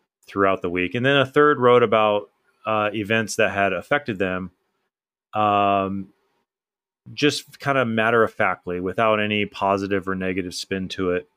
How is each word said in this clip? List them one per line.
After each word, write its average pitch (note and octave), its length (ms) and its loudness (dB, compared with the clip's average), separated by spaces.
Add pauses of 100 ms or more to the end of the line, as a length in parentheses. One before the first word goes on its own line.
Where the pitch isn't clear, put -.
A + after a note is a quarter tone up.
(260)
throughout G2 360 0
the F2+ 80 -6
week. F2+ 240 -2
And B2 120 -2
then C#3 120 4
a C3+ 80 2
third D3 340 2
wrote B2 240 6
about, G#2+ 460 2 (360)
uh, G#2+ 280 0
events G#2+ 440 -2
that G#2 120 2
had G2 240 0
affected A2 460 -4
them, F#2 320 -4 (840)
um, G2+ 760 0 (1040)
just - 440 -4
kinda C3+ 280 0
matter-of-factly, A2 920 0
without G#2+ 400 0
any G#2 260 -2
positive G2 600 -2
or F#2+ 60 -2
negative F#2 400 -4
spin F#2+ 360 -6
to F2+ 220 -4
it. F2+ 260 -4